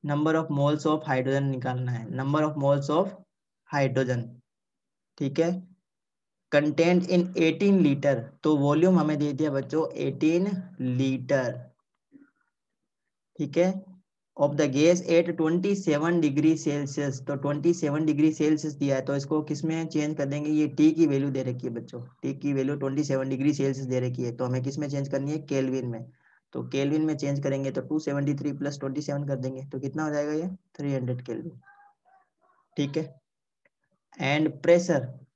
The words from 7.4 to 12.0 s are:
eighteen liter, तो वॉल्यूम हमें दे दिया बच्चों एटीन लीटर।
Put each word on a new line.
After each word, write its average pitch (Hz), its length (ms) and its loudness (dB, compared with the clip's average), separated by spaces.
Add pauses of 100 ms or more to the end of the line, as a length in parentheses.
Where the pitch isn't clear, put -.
eighteen 190 400 4
liter, 139 320 2 (260)
तो 156 140 4
वॉल्यूम 156 420 4
हमें 151 200 2
दे 147 140 0
दिया 147 180 0
बच्चों 139 380 -2 (120)
एटीन 156 500 0 (300)
लीटर। 127 720 0 (1900)